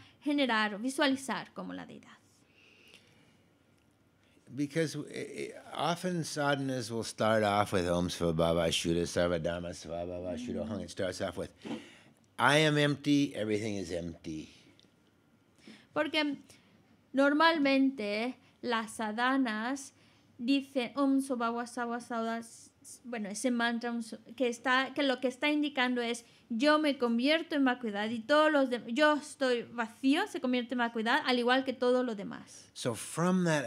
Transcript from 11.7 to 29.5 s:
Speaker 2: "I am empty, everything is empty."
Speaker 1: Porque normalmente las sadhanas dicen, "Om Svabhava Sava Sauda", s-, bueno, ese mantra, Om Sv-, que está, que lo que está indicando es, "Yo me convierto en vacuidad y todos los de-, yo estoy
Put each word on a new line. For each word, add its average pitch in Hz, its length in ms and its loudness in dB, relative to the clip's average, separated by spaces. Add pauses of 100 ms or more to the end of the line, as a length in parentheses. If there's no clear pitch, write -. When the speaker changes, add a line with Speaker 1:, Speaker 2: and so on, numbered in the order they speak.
Speaker 2:
"I 139 200 6
am 151 180 4
empty, 143 580 2
everything 107 400 -2
is 90 160 -6
empty." 85 580 -8 (1400)
Speaker 1:
Porque 302 440 -2 (720)
normalmente 269 1300 2 (240)
las 226 360 -2
sadhanas 240 960 -2 (440)
dicen, 254 580 -2
"Om 269 260 4
Svabhava 240 460 -2
Sava 233 320 -4
Sauda", 226 380 -4
s-, - 320 -16 (340)
bueno, 226 240 -6
ese 214 240 -2
mantra, 233 380 0
Om 233 140 -4
Sv-, - 320 -16
que 254 120 2
está, 254 460 0
que 302 100 -2
lo 262 160 2
que 262 80 0
está 254 220 0
indicando 277 520 0
es, 240 240 -4 (240)
"Yo 285 280 6
me 302 220 2
convierto 277 560 2
en 277 100 4
vacuidad 220 460 -2
y 240 80 -4
todos 302 320 4
los 269 180 4
de-, 240 140 -4 (100)
yo 302 220 6
estoy 254 480 -2